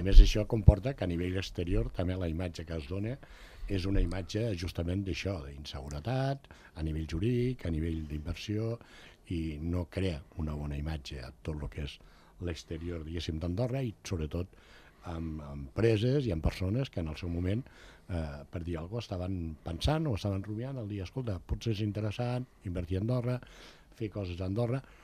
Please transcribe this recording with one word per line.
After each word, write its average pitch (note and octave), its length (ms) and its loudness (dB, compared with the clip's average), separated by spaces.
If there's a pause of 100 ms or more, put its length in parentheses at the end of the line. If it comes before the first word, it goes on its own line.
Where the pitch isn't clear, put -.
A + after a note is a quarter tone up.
més, G2 180 12
això G#2 260 10
comporta G#2+ 500 6
que - 80 -2
a - 20 2
nivell F2+ 300 0
exterior F#2 560 0
també F#2 240 0
la F#2 120 0
imatge E2 360 -4
que E2 140 -6
es D2 100 -8
dona G2+ 240 -4 (560)
és F#2+ 160 0
una G2 160 4
imatge F#2+ 560 0
justament F2+ 480 -2
d'això, F2+ 420 -4
d'inseguretat, D2 1000 -4 (260)
a D#2+ 80 -6
nivell D#2+ 240 -2
jurídic, A#2+ 600 0
a E2+ 40 -2
nivell D#2+ 380 -2
d'inversió, G#2 720 -4 (500)
i D#2+ 320 -2
no F2 300 0
crea F#2 320 -2 (160)
una D2+ 160 -2
bona D2 240 -4
imatge D2 440 -6
a C2 80 -12 (120)
tot D2+ 180 -4
lo D2 80 -6
que - 160 -8
és - 140 -8 (420)
l'exterior, E2+ 640 -6
diguéssim, D#2+ 340 -4
d'Andorra A2+ 440 -2
i, A#2 100 -4 (100)
sobretot, E2+ 460 -4 (560)
amb, D#2+ 380 -6
amb C#2+ 260 -10
empreses A#2 580 2
i G2+ 60 2
amb D#2+ 100 -2
persones G#2+ 460 0
que - 120 -6
en D#2+ 80 -2
el D#2 80 -6
seu F2+ 120 -6
moment, F2+ 340 0 (460)
eh, D2+ 420 -4
per F2 140 -6
dir E2+ 140 -4
alguna F2 240 -8
cosa, - 20 -8 (100)
estaven F2+ 500 -4
pensant D3 420 0
o B2+ 80 0
estaven G2 280 -2
rumiant A2+ 360 -8
el G#2+ 100 -6
dir, G2+ 140 -4
«Escolta, G#2+ 360 -6
potser A2 340 -2
és G2+ 80 -2
interessant A2 680 -2 (180)
invertir F2+ 320 -2
a F#2 40 2
Andorra, B2 400 0 (540)
fer A2 140 -4
coses F#2 320 -4
a F#2+ 60 -2
Andorra». A#2 360 0 (220)